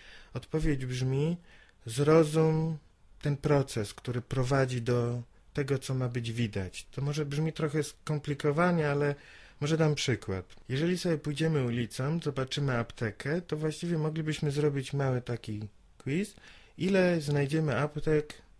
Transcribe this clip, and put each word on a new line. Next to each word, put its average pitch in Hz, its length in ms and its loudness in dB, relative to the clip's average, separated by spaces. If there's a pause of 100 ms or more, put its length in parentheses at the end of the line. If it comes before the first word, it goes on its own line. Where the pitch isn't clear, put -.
(340)
Odpowiedź 143 520 -2
brzmi: 135 500 0 (500)
zrozum 156 920 4 (440)
ten 143 140 0
proces, 135 580 0
który 120 280 -6
prowadzi 127 600 0
do 120 400 0 (300)
tego, 139 260 -2
co - 160 -4
ma 127 140 0
być 120 240 -4
widać. 104 580 -4
To 127 120 -6
może 147 240 -2
brzmi 156 260 -2
trochę 156 300 0
skomplikowanie, 151 1080 0
ale 143 240 0 (460)
może 151 160 0
dam 156 180 4
przykład. 98 600 -4 (140)
Jeżeli 165 300 0
sobie 165 200 0
pójdziemy 151 460 0
ulicą, 123 560 -2
zobaczymy 135 580 -2
aptekę, 123 640 -4
to 156 160 -6
właściwie 156 420 -2
moglibyśmy 156 520 -2
zrobić 143 420 0
mały 131 300 0
taki 110 460 -6 (300)
quiz. 170 360 -4 (440)
Ile 180 420 4
znajdziemy 147 580 2
aptek 147 560 0 (260)